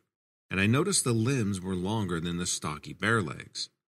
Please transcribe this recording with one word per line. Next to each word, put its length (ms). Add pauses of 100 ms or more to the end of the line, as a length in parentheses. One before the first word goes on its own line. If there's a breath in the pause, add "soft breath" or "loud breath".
(520)
and 80
I 80
noticed 360
the 100
limbs 460
were 140
longer 460
than 180
the 80
stocky 480
bear 300
legs. 460 (180)